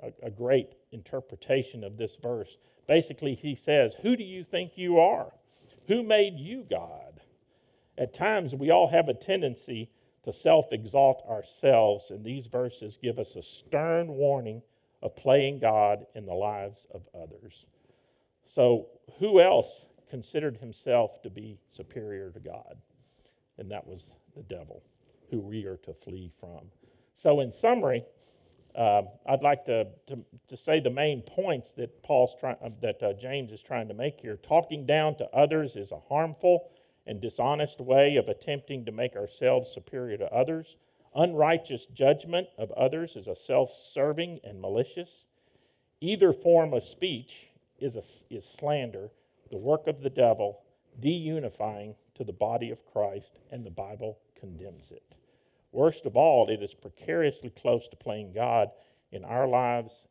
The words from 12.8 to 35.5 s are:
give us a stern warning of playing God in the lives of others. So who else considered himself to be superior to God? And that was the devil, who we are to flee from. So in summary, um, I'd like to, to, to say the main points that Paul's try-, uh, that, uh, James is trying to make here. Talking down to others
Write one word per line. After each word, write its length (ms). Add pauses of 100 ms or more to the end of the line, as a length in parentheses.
give 160
us 160
a 80
stern 680
warning 540 (400)
of 140
playing 420
God 560
in 120
the 60
lives 640
of 80 (100)
others. 540 (800)
So 420 (320)
who 220
else 460 (220)
considered 500
himself 640
to 80
be 280 (120)
superior 600
to 80
God? 400 (800)
And 140
that 120
was 280 (240)
the 80
devil, 400 (440)
who 120
we 240
are 140
to 140
flee 460
from. 320 (460)
So 240
in 100
summary, 540 (720)
um, 320 (180)
I'd 160
like 220
to, 240 (180)
to, 140 (260)
to 100
say 220
the 120
main 320
points 500
that 320
Paul's 340
try-, 260
uh, 60 (100)
that, 220
uh, 120
James 360
is 120
trying 260
to 60
make 260
here. 160
Talking 500
down 300
to 180
others 400